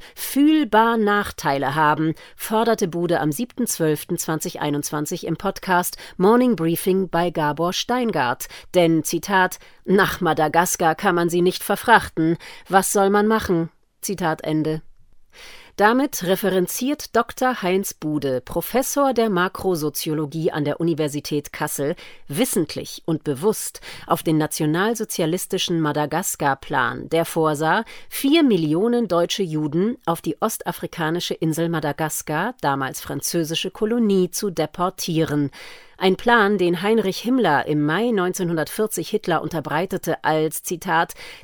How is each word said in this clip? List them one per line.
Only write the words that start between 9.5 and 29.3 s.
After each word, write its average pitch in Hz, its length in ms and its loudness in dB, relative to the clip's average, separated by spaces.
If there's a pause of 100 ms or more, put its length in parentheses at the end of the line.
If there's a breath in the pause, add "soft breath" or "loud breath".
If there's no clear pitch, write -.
„nach 190 360 4
Madagaskar 160 760 2
kann 196 180 2
man 170 140 2
sie 170 140 2
nicht 180 220 2
verfrachten. 170 760 2 (300 loud breath)
Was 185 240 2
soll 196 180 4
man 208 160 4
machen?“ 190 440 0 (300)
Zitat 170 420 -4
Ende. 156 400 -2 (1000 loud breath)
Damit 240 440 2
referenziert 190 920 0
Doktor 247 460 0
Heinz 190 320 0
Bude, 143 480 -2
Professor 262 720 0
der 226 160 2
Makrosoziologie 160 1200 -2
an 147 140 -2
der 147 120 -2
Universität 147 760 -2
Kassel, 156 420 -4 (320 loud breath)
wissentlich - 800 -4
und 160 180 -2
bewusst 151 560 -4 (260 loud breath)
auf - 160 -2
den 160 140 2
nationalsozialistischen 170 1400 -2
Madagaskar-Plan, 147 1300 -2
der 160 160 2
vorsah, 160 640 0 (240 loud breath)
vier 311 320 2
Millionen 208 680 2
deutsche 170 340 0